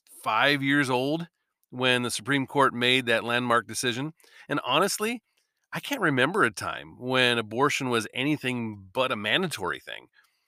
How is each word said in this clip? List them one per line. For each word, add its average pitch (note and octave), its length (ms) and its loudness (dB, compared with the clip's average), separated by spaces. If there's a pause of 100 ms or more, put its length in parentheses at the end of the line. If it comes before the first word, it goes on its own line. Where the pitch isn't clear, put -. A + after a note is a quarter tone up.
(240)
five C3 380 2
years C#3 300 2
old C#3+ 360 -2 (440)
when B2+ 320 2
the A#2+ 80 -2
Supreme C3 340 -2
Court C3+ 300 2
made B2 320 2
that A2+ 160 2
landmark A#2+ 440 0
decision. B2 460 -4 (340)
And C#3+ 160 -2
honestly, G3+ 600 0 (480)
I - 80 -8
can't C4+ 220 -6
remember D#3 420 2
a A2+ 80 2
time E2+ 480 -10
when B2 400 2
abortion B2+ 500 0
was A#2 240 0
anything B2 680 -4 (100)
but B2+ 180 0
a B2 40 0
mandatory G#2+ 640 -2
thing. A#1+ 280 -16 (400)